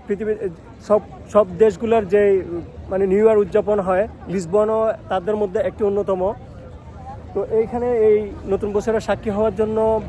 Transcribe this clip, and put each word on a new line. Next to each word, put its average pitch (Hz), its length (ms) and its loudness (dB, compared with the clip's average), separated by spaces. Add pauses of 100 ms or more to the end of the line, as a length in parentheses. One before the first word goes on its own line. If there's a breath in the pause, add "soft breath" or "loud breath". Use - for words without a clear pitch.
পৃথিবীর, 214 340 -2
আহ, 202 60 -4 (400)
সব, 214 120 4 (320)
সব 196 260 4
দেশগুলোর 220 500 2
যে, 196 380 4
উম, 170 160 -8 (280)
মানে, 196 180 0
নিউ 202 180 4
ইয়ার 220 120 6
উদযাপন 208 420 2
হয়, 185 280 0 (200)
লিসবনও 214 680 0 (160)
তাদের 190 260 -2
মধ্যে 208 240 -2
একটি 190 240 -2
অন্যতম। 196 500 0 (1000)
তো 196 180 -2
এইখানে 240 460 0
এই 214 340 4 (160)
নতুন 202 260 -2
বছরের 214 260 0
সাক্ষী 214 300 -2
হওয়ার 208 260 0
জন্য 220 540 2